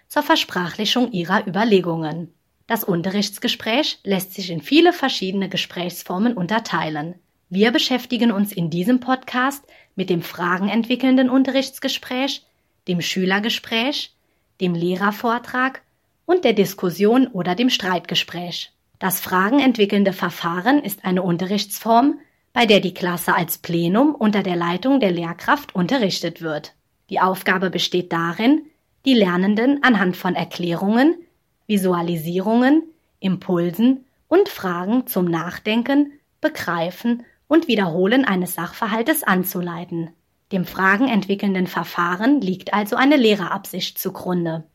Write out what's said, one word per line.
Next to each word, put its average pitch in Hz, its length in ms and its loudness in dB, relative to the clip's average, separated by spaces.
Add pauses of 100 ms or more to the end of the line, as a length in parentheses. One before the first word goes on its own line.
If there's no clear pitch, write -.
zur - 160 -2
Versprachlichung 214 880 0
ihrer 185 360 -2
Überlegungen. 170 880 0 (360)
Das 226 160 -2
Unterrichtsgespräch 202 1200 -2
lässt 190 300 -2
sich 180 160 -10
in 165 120 -6
viele 339 300 6
verschiedene 196 560 -4
Gesprächsformen 180 880 -4
unterteilen. 170 840 -4 (320)
Wir 208 240 4
beschäftigen 240 580 0
uns 202 220 0
in 170 180 -4
diesem 190 300 2
Podcast 254 640 -2 (320)
mit 196 140 -4
dem 175 120 0
fragenentwickelnden 226 1080 0
Unterrichtsgespräch, 269 1160 -2 (400)
dem 175 140 -2
Schülergespräch, 214 1120 -2 (460)
dem 180 140 0
Lehrervortrag 214 1080 -2 (440)
und 359 180 2
der 233 80 4
Diskussion 202 760 2
oder 175 260 -4
dem 240 160 2
Streitgespräch. 175 1000 -4 (260)
Das 185 220 -4
fragenentwickelnde 202 920 2
Verfahren 180 680 0
ist 202 220 -10
eine 185 180 0
Unterrichtsform, 208 960 0 (340)
bei 240 140 4
der 202 140 8
die 185 140 -4
Klasse 175 400 -2
als 175 240 -2
Plenum 185 560 2
unter 214 280 0
der 180 140 -2
Leitung 180 440 0
der 190 120 2
Lehrkraft 170 600 -4
unterrichtet 175 680 -2
wird. 156 320 -8 (360)
Die 190 100 -2
Aufgabe 185 500 0
besteht 180 420 -2
darin, 214 540 2 (380)
die 269 100 4
Lernenden 208 680 2
anhand 196 320 2
von 180 180 -2
Erklärungen, 190 800 0 (520)
Visualisierungen, 185 1160 2 (380)
Impulsen 185 840 0 (220)
und 392 220 4
Fragen 190 580 -4
zum 180 200 0
Nachdenken, 226 840 0 (280)
Begreifen 233 840 -2 (240)
und 311 220 4
Wiederholen 202 560 2
eines 180 300 -2
Sachverhaltes 226 680 -2
anzuleiten. 175 880 -2 (420)
Dem 185 120 -2
fragenentwickelnden 196 1000 0
Verfahren 180 760 0
liegt 185 320 -4
also 208 240 -2
eine 269 200 4
Lehrerabsicht 196 840 0
zugrunde. 170 680 -4 (100)